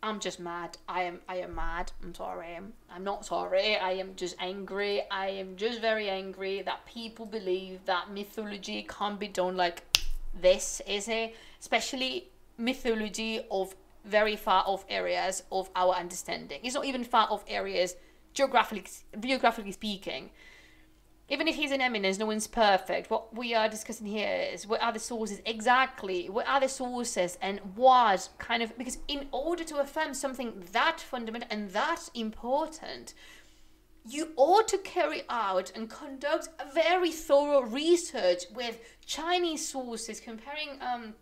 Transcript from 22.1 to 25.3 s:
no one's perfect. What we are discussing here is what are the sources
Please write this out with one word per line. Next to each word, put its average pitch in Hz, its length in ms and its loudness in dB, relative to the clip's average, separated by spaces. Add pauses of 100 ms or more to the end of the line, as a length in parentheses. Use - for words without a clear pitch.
no 220 80 0
one's 214 220 0
perfect. 190 600 4
What 226 240 -2
we 233 200 -4
are 220 160 4
discussing 214 380 -8
here 202 440 0
is 180 160 -10
what 220 140 0
are 233 100 2
the 220 80 -4
sources 220 460 -6